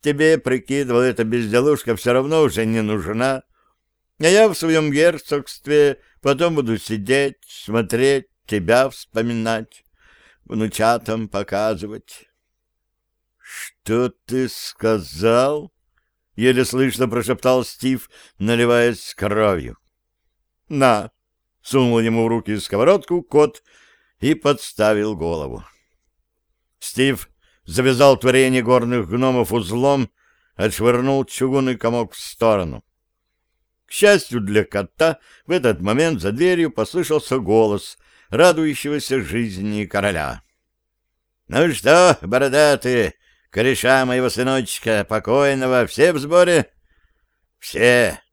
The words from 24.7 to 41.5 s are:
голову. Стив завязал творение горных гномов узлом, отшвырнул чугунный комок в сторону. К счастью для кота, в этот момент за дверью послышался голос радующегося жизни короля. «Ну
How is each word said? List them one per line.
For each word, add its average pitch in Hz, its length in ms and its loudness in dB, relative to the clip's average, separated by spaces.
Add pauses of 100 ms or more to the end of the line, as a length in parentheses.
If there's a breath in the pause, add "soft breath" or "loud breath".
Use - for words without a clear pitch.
голову. 78 480 -8 (1160)
Стив 131 500 -2 (360)
завязал 127 520 4
творение 131 440 2
горных 120 480 0
гномов 123 420 0
узлом, 120 600 -2 (440)
отшвырнул 123 680 0
чугунный 131 500 -2
комок 117 380 -4
в - 60 -18
сторону. 92 640 -2 (1040)
К - 40 -20
счастью 196 500 2
для 104 220 0
кота, 147 560 -2 (260 soft breath)
в - 60 -6
этот 123 300 0
момент 123 400 0
за 98 100 -2
дверью 165 400 0
послышался 147 680 -2
голос 104 580 0 (320 soft breath)
радующегося 147 920 0
жизни 104 640 -6
короля. 85 580 -4 (1040)
«Ну 151 240 0